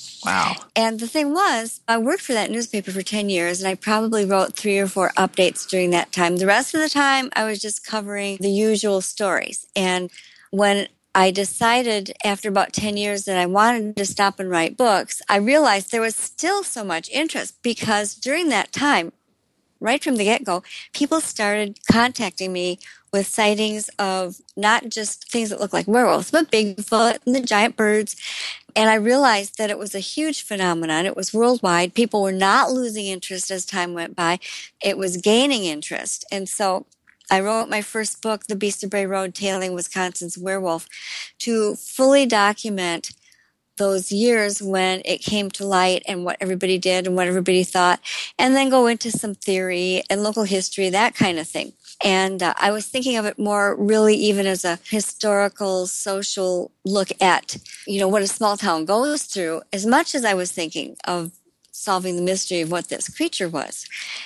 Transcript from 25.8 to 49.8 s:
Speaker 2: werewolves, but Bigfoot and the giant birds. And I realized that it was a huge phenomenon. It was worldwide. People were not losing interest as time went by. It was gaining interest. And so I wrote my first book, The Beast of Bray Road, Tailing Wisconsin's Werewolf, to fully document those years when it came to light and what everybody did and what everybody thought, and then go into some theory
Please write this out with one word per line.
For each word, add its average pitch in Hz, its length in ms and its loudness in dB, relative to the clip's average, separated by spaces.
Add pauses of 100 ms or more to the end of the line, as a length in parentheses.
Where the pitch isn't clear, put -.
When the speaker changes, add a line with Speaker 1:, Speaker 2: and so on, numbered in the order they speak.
Speaker 2:
werewolves, 196 420 4
but 311 220 2
Bigfoot 220 720 2
and 247 80 2
the 269 60 2
giant 233 380 0
birds. 214 400 0 (580)
And 220 120 4
I 220 60 6
realized 220 640 2
that 214 140 -2
it - 80 -6
was 202 160 -8
a 196 40 -6
huge 302 440 -4
phenomenon. 170 640 0
It - 80 -4
was - 180 -6
worldwide. 220 640 2
People 220 260 2
were 190 100 0
not 196 380 4
losing 226 380 -4
interest 185 420 -8
as 185 160 -6
time 175 300 -4
went 170 200 -8
by. 175 240 0 (400)
It 202 160 0
was 185 220 -4
gaining 226 480 4
interest. - 640 -6
And 196 160 -6
so 190 380 -2 (460)
I 190 80 6
wrote 220 280 0
my 208 140 -2
first 214 400 -6
book, 220 240 -4
The 214 100 -6
Beast 202 280 -4
of 196 80 -8
Bray 196 160 -2
Road, 190 260 -4
Tailing 190 400 -4
Wisconsin's 175 640 -6
Werewolf, 185 500 -4 (520)
to 214 380 -2
fully 269 500 4
document 202 840 0 (680)
those 196 340 0
years 208 500 2
when 185 420 0
it - 160 -4
came 202 300 -2
to - 160 -8
light 185 400 2
and 180 180 -4
what 175 160 -4
everybody 185 380 0
did 185 300 0
and 180 80 0
what 180 120 2
everybody 185 360 2
thought, 180 380 4 (360)
and 262 180 4
then 269 140 4
go 254 160 6
into 233 240 0
some 214 240 -4
theory 185 760 -2